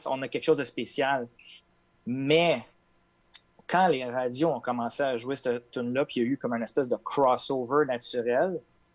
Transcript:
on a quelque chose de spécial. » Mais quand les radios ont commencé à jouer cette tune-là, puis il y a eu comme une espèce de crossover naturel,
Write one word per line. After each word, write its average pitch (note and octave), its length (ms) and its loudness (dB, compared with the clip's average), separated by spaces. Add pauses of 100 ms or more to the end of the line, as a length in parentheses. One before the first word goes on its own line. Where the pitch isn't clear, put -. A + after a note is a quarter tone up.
on C3+ 160 -2
a C3 60 -6
quelque - 160 -4
chose D#3 140 4
de C#3 60 -2
spécial. » C3 640 -2 (760)
Mais C#3 560 2 (1040)
quand F#3 200 4
les C3 160 2
radios B2+ 460 0
ont B2 100 -2
commencé A#2+ 420 -2
à C3 160 0
jouer C3 180 -4
cette B2 340 -4
tune-là, B2 340 -2
puis - 160 -6
il - 20 4
y A#2 40 2
a - 40 -2
eu C3+ 60 0
comme B2 180 -4
une A#2 80 -2
espèce B2+ 260 0
de A#2 80 2
crossover C3 920 2
naturel, B2+ 760 0 (340)